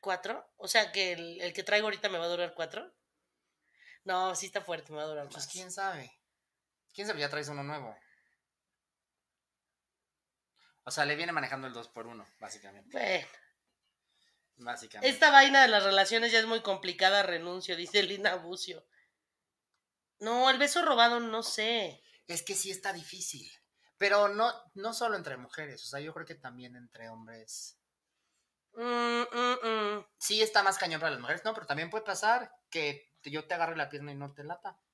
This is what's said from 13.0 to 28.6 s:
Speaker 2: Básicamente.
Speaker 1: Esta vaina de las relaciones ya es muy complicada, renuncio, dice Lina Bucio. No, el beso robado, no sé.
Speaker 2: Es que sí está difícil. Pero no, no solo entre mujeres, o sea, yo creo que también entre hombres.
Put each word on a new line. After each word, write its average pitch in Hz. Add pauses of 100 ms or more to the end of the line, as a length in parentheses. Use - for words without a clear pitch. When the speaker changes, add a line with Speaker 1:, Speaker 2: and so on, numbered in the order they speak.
Speaker 2:
Básicamente. 123
Speaker 1:
Esta 285
vaina 277
de 247
las 208
relaciones 196
ya 226
es 220
muy 226
complicada, 190
renuncio, 180
dice 175
Lina 190
Bucio. 175 (1300)
No, 247
el 262
beso 285
robado, 240
no 226
sé. 214 (240)
Speaker 2:
Es 170
que 196
sí 196
está 190
difícil. 170 (460)
Pero 202
no, 226 (220)
no 208
solo 226
entre 143
mujeres, 127
o -
sea, 139
yo 151
creo 165
que 165
también 123
entre 117
hombres. 113 (960)